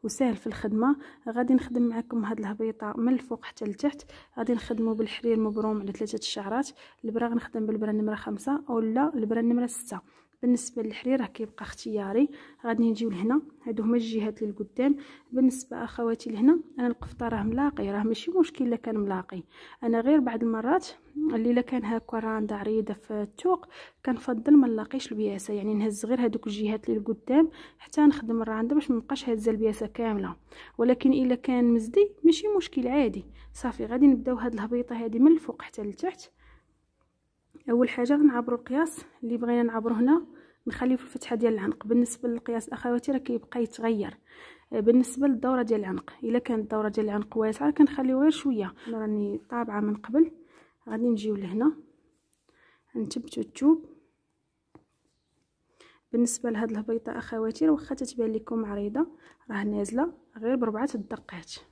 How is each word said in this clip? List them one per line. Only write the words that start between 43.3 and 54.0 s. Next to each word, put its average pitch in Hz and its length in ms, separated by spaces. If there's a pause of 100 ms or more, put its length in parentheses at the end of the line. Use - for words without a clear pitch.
يتغير. 226 540 (560)
آه، 226 60
بالنسبه 247 480
للدوره 254 340
ديال 226 180
العنق، 185 340 (100)
الا 233 160
كانت 240 240
الدوره 214 260
ديال 214 160
العنق 208 320
واسعه 220 340
كنخليو 269 500
غير 302 80
شويه. 214 440 (140)
أنا 226 120
راني 214 500
طابعه 226 300
من 208 160
قبل، 311 360 (580)
غادي 226 200
نجيو 214 260
لهنا 208 420 (1160)
نثبتوا - 480
الثوب. 311 420 (2250)